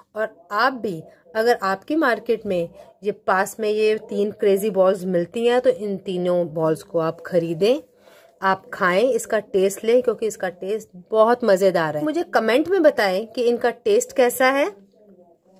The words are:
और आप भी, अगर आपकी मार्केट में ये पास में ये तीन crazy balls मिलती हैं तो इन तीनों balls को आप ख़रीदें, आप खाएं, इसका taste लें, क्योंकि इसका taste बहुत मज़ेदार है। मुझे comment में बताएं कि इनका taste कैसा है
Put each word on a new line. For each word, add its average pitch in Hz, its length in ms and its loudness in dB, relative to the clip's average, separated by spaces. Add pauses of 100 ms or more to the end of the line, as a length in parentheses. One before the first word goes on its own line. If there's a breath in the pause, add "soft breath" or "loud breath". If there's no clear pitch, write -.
(160 soft breath)
और - 360 -8
आप 240 220 0
भी, 196 280 -8 (320 soft breath)
अगर 233 300 2
आपकी 196 320 -4
मार्केट 233 500 -2
में 175 220 -4 (360 loud breath)
ये 202 80 -4 (140)
पास 196 340 0
में 214 100 -2
ये 214 300 0
तीन 208 320 -4
crazy 202 380 0
balls 190 360 2
मिलती 180 400 -2
हैं 247 140 2
तो 254 100 2
इन 202 280 -2
तीनों 180 560 -2
balls 160 280 -2
को - 180 -6
आप 160 260 -4
ख़रीदें, 175 540 0 (600 soft breath)
आप 190 340 -2
खाएं, 185 300 2
इसका 233 360 0
taste 196 440 -2
लें, 233 180 4
क्योंकि 226 240 -2
इसका 196 240 -6
taste 202 380 -8 (220)
बहुत 226 340 2
मज़ेदार 175 520 2
है। 151 80 -4
मुझे 311 180 -2 (120)
comment 233 340 2
में 381 140 2
बताएं 220 440 2
कि 247 180 -10
इनका 240 260 0
taste 226 460 -2
कैसा 254 340 2
है 285 200 0 (880)